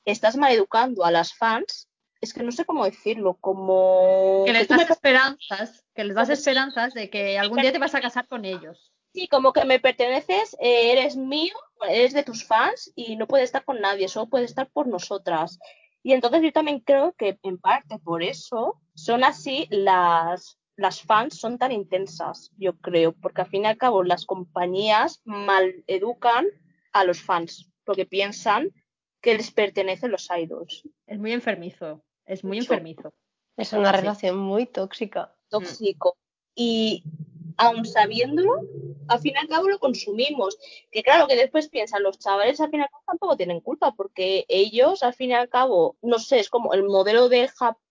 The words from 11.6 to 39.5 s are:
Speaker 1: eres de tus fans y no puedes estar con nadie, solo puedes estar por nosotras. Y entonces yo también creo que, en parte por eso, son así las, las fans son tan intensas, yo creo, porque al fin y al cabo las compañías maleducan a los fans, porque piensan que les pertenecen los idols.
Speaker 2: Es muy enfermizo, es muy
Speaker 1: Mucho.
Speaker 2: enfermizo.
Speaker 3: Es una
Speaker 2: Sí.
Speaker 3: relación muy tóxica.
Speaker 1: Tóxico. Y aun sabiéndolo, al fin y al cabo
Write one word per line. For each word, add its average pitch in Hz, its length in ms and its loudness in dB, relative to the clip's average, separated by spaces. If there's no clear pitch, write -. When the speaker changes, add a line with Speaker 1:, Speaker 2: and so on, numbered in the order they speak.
Speaker 1:
eres 240 260 2
de 285 100 0
tus 233 200 -10
fans 269 520 0
y 226 200 -10
no 220 120 -6
puedes 269 180 2
estar 262 180 -4
con 254 180 -6
nadie, 196 260 -2
solo 220 220 -8
puedes 165 200 -2
estar 262 200 -8
por 294 180 -4
nosotras. 180 720 -6
Y 254 100 2
entonces 254 280 4
yo 311 100 2
también 294 280 0
creo 285 380 2
que, 196 260 -2
en 185 160 -8
parte 214 400 -2
por 165 240 -4
eso, 226 560 -6
son 247 280 -2
así 285 460 -2
las, 180 880 2
las 196 260 -4
fans 226 380 0
son 240 180 -6
tan 254 140 -2
intensas, 185 840 -8
yo 185 220 -4
creo, 165 340 2
porque - 280 -8
al 180 60 -4
fin 196 160 -4
y 214 40 2
al 220 100 0
cabo 220 260 2
las 175 220 0
compañías 185 1000 -2
maleducan 202 1200 0
a 196 100 4
los 180 180 0
fans, - 480 -6
porque 190 220 -2
piensan 208 640 -2
que 226 140 2
les 220 160 -8
pertenecen 190 600 -2
los - 180 -8
idols. 170 540 -8
Speaker 2:
Es 214 120 -12
muy 220 140 -6
enfermizo, 175 720 -8
es 190 180 -12
muy 190 160 -6
Speaker 1:
Mucho. 254 140 -2
Speaker 2:
enfermizo. 160 400 -8
Speaker 3:
Es 214 160 -8
una 202 180 2
Speaker 2:
Sí. 196 60 4
Speaker 3:
relación 196 400 -2
muy 196 300 -2
tóxica. - 640 -8
Speaker 1:
Tóxico. 190 640 -4
Y 226 480 -2
aun 226 280 4
sabiéndolo, 269 760 0
al 247 120 2
fin 277 160 -2
y - 20 0
al 311 100 -4
cabo 320 200 0